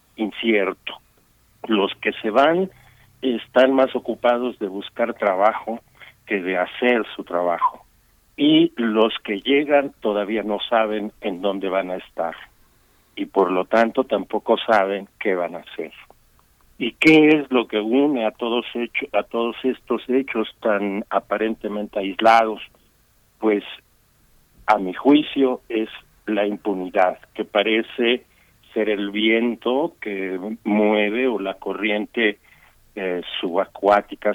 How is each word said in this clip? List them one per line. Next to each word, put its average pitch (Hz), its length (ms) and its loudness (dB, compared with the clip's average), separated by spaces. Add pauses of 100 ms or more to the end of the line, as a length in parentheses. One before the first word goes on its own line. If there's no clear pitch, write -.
(160)
incierto. 104 800 -2 (720)
Los 101 340 2
que 107 100 -2 (100)
se 113 80 -4
van 160 400 2 (520)
están 131 520 2
más 131 220 2
ocupados 120 640 -2
de 104 80 -4
buscar 110 460 -6
trabajo 107 680 0 (460)
que 101 160 -2
de 92 160 -2
hacer 113 480 0 (100)
su 90 80 -10
trabajo. 87 600 -2 (500)
Y 156 400 4
los 110 380 2 (100)
que 101 160 -6
llegan 139 640 2
todavía 104 420 -2
no 104 160 -4 (100)
saben 107 520 -2
en 92 200 -6
dónde 98 280 -2
van 92 200 -2
a 92 60 -6
estar. 82 400 -8 (800)
Y - 100 -6
por 95 240 2
lo 90 140 0
tanto 113 400 2
tampoco 107 540 -2
saben 98 500 0 (120)
qué 98 160 0
van 87 200 -4
a 82 40 -10
hacer. - 340 -12 (840)
¿Y 117 160 -6
qué 156 340 6
es 151 240 4
lo 123 160 2
que 107 140 -2
une 127 440 2
a 107 60 0
todos 117 420 -4
hecho-, 120 380 -6
a 104 120 0
todos 117 400 -4
estos 123 460 -4
hechos 127 380 -2 (140)
tan 101 480 -2
aparentemente 104 920 -4
aislados? 110 600 2 (800)
Pues, 107 260 0 (1000)
a 107 120 4
mi 92 160 -4
juicio, 139 720 2
es 110 220 -4 (360)
la 104 220 0
impunidad, 92 720 -2 (140)
que - 100 -6
parece 113 800 0 (500)
ser 107 140 -2
el 101 240 -4
viento 113 880 0
que 95 400 -6 (240)
mueve 107 640 2
o 110 120 0
la 95 160 -6
corriente, 104 840 -2 (580)
eh, 90 280 -6 (180)
subacuática, 101 920 0